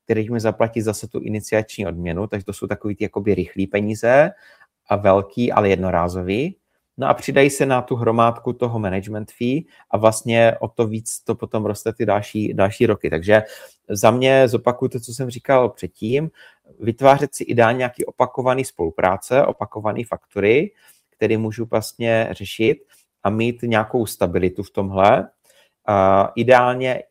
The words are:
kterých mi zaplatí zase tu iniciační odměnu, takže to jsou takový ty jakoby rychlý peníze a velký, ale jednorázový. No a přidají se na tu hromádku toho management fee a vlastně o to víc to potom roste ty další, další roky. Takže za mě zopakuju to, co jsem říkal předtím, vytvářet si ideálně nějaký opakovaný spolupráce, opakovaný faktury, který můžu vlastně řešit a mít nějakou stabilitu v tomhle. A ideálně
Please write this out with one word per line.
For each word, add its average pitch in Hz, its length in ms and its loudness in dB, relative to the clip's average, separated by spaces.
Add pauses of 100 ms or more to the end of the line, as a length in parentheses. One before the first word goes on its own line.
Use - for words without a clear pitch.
kterých 110 260 -2
mi 120 80 -2
zaplatí 113 420 -2
zase 107 260 -6
tu - 120 -10
iniciační 107 680 -4
odměnu, 87 400 -6
takže 101 180 -6
to 101 80 -8
jsou 107 140 -10
takový 104 280 -6
ty - 80 -8
jakoby 101 320 -2
rychlý 92 320 -4
peníze 110 640 2 (580)
a 104 60 0
velký, 101 560 2
ale 104 180 4
jednorázový. 92 840 0 (420)
No 131 120 -4
a 143 40 6
přidají 139 360 2
se 143 160 -2
na 127 160 0
tu 123 140 -6
hromádku 117 580 0
toho 117 260 -4
management 104 520 -6
fee 127 300 -4 (300)
a - 60 -2
vlastně 113 640 4
o 110 80 -6
to 117 200 -2
víc 110 320 -8
to - 160 -6
potom 107 300 -6
roste 104 280 -4
ty 95 120 -6
další, 104 480 -2
další 104 320 0
roky. 107 240 0
Takže 92 340 4 (460)
za 110 220 2
mě 131 360 4
zopakuju 120 420 -2
to, 123 100 -8
co 117 140 -16
jsem 127 160 -8
říkal 123 400 2
předtím, 123 640 -6 (480)
vytvářet 135 560 2
si - 80 -8
ideálně 117 340 2
nějaký 127 280 -4
opakovaný 127 600 -2
spolupráce, 92 800 0
opakovaný 107 580 -4
faktury, 113 680 0 (380)
který 110 280 -2
můžu 110 280 -6
vlastně 113 640 -2
řešit 110 460 -2 (460)
a 101 60 0
mít 117 320 -2
nějakou 113 440 0
stabilitu 92 580 -2
v - 60 -20
tomhle. 98 580 2 (580)
A 98 500 4
ideálně 123 760 2